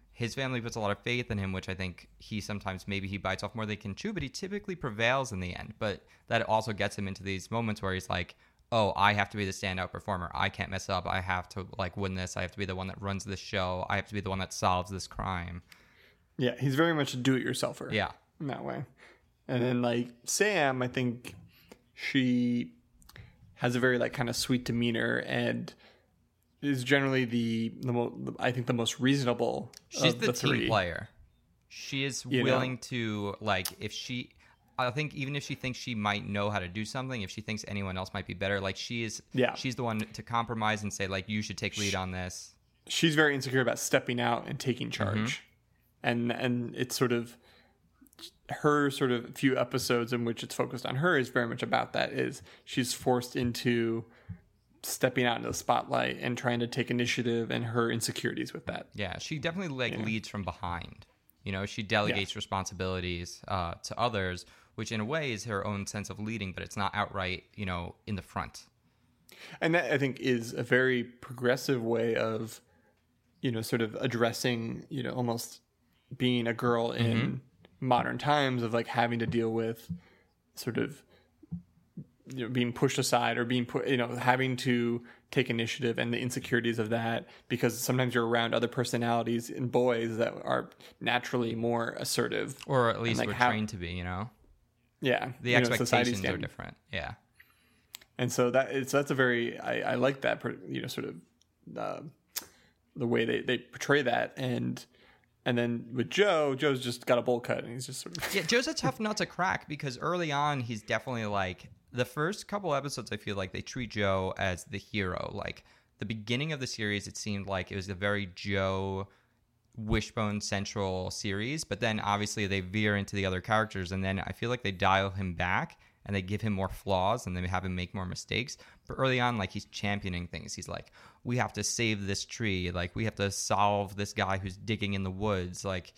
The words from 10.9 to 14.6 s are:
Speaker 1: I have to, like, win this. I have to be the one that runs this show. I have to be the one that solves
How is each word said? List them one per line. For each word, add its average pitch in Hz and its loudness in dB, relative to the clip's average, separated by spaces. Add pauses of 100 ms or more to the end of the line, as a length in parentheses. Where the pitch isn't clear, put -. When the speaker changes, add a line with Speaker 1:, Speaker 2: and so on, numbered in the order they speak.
Speaker 1:
I 92 0
have 90 -2
to, 92 -8 (100)
like, 92 -4
win 95 -2
this. 92 -4
I 95 -4
have 90 -4
to - -16
be 101 -2
the 92 -4
one 92 -6
that 95 -10
runs 98 -4
this 95 -6
show. 92 -2
I 101 2
have 95 -2
to - -12
be 104 -2
the 92 -4
one 95 -2
that 92 -6
solves 92 2